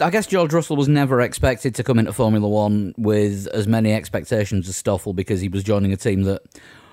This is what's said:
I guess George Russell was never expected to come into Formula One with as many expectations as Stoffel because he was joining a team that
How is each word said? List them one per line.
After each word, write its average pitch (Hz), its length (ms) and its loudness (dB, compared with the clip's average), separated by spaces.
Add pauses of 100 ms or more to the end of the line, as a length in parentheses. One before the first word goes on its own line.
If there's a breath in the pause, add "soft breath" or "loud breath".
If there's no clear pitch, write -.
I 156 80 2
guess 208 180 0
George 175 260 0
Russell 160 220 0
was 143 140 2
never 135 320 4
expected 123 540 -2
to 117 80 -4
come 117 160 2
into 113 120 2
Formula 107 360 2
One 104 500 0
with 104 560 0
as 104 140 -2
many 110 260 2
expectations 98 760 -2
as 92 80 -10
Stoffel 101 380 -4
because 95 280 -2
he 98 60 -2
was 95 160 -4
joining 101 300 0
a 95 40 -2
team 98 260 0
that 98 180 -2 (520 loud breath)